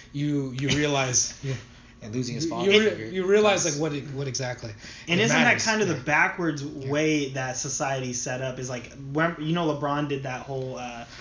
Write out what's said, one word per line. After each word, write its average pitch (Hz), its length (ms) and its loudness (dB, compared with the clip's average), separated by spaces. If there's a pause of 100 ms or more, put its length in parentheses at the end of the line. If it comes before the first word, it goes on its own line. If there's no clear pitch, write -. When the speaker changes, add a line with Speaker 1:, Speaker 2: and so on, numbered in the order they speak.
(120)
Speaker 1:
you, 143 460 -2
you 139 120 0
realize 139 680 2
Speaker 2:
<laughs> - 40 -14
Speaker 1:
you 135 100 -4 (480)
Speaker 2:
And 110 120 -12
losing 120 220 -2
his 143 100 -2
Speaker 1:
you, 165 60 -2
Speaker 2:
father 190 200 2
Speaker 1:
you 208 80 10
re-, 214 100 6
Speaker 2:
figure. 180 180 -4
Speaker 1:
you 185 180 -2
realize, 202 380 6
Speaker 2:
That's 156 160 0
Speaker 1:
like, - 20 0
what 156 160 0
it, 135 60 -6 (100)
what 139 140 -4
exactly 123 440 -6 (360)
Speaker 3:
And 175 120 4
Speaker 1:
it 214 40 6
Speaker 3:
isn't 226 120 4
that 160 80 6
Speaker 1:
matters. 233 220 4
Speaker 3:
kind 214 160 2
of 196 60 4
the 160 80 2
Speaker 1:
Yeah. 131 60 -6
Speaker 3:
backwards 160 600 2
Speaker 1:
Yeah. 139 280 -8
Speaker 3:
way 151 380 2
that 131 280 -4
society's 135 640 -4
set 131 200 -4
up 131 180 -6
is, 127 100 -6
like, 120 220 -8 (200)
when, 165 280 2
you 156 140 0
know, 175 200 2
LeBron 143 340 0
did 139 160 -4
that 127 180 -6
whole, 131 360 -6
uh, 120 280 -10 (160)